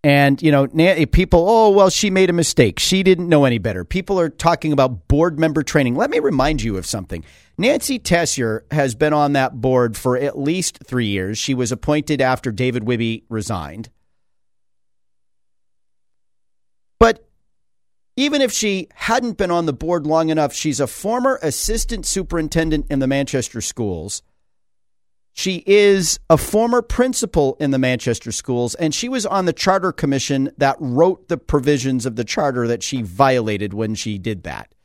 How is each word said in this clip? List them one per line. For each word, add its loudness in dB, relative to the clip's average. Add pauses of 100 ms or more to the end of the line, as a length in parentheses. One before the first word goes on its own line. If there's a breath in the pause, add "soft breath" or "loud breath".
And, 4
you 4
know, 4
Na-, 4
people, 4
"Oh, 6
well, 6
she 0
made 4
a 0
mistake. 2
She 0
didn't 4
know 6
any 2
better." -4
People -2
are 2
talking 0
about 0
board 2
member 0
training. 0
Let -2
me 0
remind 0
you -4
of -8
something. -10 (340 soft breath)
Nancy 0
Tessier -2
has 0
been 0
on 2
that -2
board 2
for -2
at -4
least -4
three -2
years. -2
She -2
was -2
appointed -2
after 0
David -2
Wibby -4
resigned. -8 (3000)
But 2 (880)
even 0
if 0
she -4
hadn't -4
been -2
on 0
the -2
board -4
long 0
enough, 0
she's -4
a 0
former -4
assistant -4
superintendent -2
in -2
the 0
Manchester -2
schools. -8 (1160)
She -4
is 4 (120)
a 6
former 2
principal 0
in 0
the 2
Manchester -2
schools, -4
and -2
she -6
was -4
on -2
the 0
charter 0
commission -2
that 2
wrote 2
the -2
provisions 0
of -6
the -4
charter -2
that -2
she -6
violated 0
when -4
she -6
did -8
that. -14 (100)